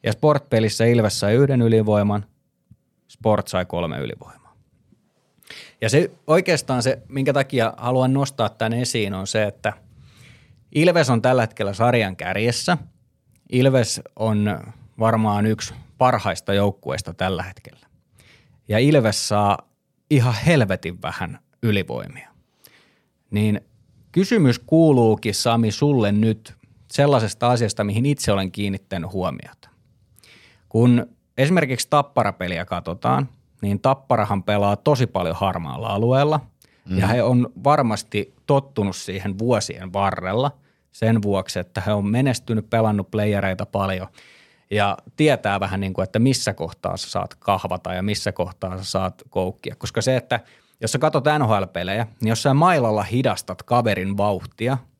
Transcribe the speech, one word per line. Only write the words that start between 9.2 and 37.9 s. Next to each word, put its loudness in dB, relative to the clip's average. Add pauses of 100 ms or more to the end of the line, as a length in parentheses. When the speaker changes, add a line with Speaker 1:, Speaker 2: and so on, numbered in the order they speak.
Speaker 1:
se, -2
että -6 (1000)
Ilves 2
on 2
tällä 4
hetkellä -4
sarjan 0
kärjessä. -2 (760)
Ilves 2 (160)
on -2 (380)
varmaan 2
yksi -4 (240)
parhaista 0
joukkueista -2
tällä -4
hetkellä. -18 (840)
Ja 2
Ilves 4
saa 2 (520)
ihan 4 (120)
helvetin 0
vähän -8 (240)
ylivoimia. -4 (1000)
Niin 0 (520)
kysymys 4
kuuluukin, 4
Sami, 2
sulle 2
nyt 0 (380)
sellaisesta 2
asiasta, 0
mihin 0
itse 0
olen -2
kiinnittänyt -8
huomiota. -8 (1000)
Kun 4 (320)
esimerkiksi 0
Tappara-peliä 0
katsotaan, -2 (340)
niin -2
Tapparahan 0
pelaa 2
tosi 0
paljon -4
harmaalla -4
alueella. 0 (480)
Speaker 2:
Mm. -2
Speaker 1:
Ja 0
he 0
on 2 (160)
varmasti 0 (120)